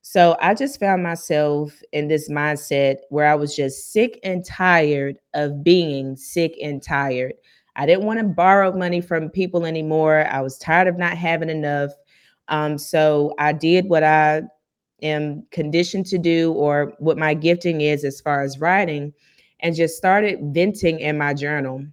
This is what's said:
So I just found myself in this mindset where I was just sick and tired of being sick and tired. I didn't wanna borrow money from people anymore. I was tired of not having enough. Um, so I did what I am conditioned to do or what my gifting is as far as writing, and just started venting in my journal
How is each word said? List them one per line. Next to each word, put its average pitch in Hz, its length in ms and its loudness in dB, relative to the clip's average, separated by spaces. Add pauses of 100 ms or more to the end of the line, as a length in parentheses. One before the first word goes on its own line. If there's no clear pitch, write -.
So 170 320 6
I 185 140 2
just 269 240 -6
found 190 240 0
myself 151 880 -2
in 151 160 -4
this 147 220 0
mindset 143 680 0 (100)
where 147 180 0
I 151 80 6
was 147 220 -2
just 135 360 -6
sick 233 300 0
and 180 220 -6
tired 151 760 2 (160)
of 147 300 -4
being 147 500 2
sick 165 480 -4
and 143 180 -8
tired. 135 540 -4 (400)
I - 120 -2
didn't 190 180 4
wanna 220 180 -2
borrow 190 480 4
money 180 300 -2
from 160 300 -4
people 180 360 -2
anymore. 156 640 2
I 135 120 -4
was 131 160 -8
tired 175 280 2
of 175 100 0
not 175 220 -2
having 165 320 -2
enough. 147 400 -2 (560)
Um, 151 320 -2
so 151 600 2
I 151 120 2
did 175 360 2
what 160 160 4
I 156 380 4 (600)
am 151 480 -4
conditioned 175 560 -2
to 185 120 -4
do 165 340 2
or 147 480 0
what 151 180 0
my 156 160 0
gifting 165 460 0
is 147 240 0
as 139 160 -6
far 143 220 -2
as 139 180 -6
writing, 160 520 0 (460)
and 165 160 -2
just 160 220 0
started 196 420 2 (160)
venting 170 460 0
in 151 180 -2
my 143 160 -2
journal 139 580 -6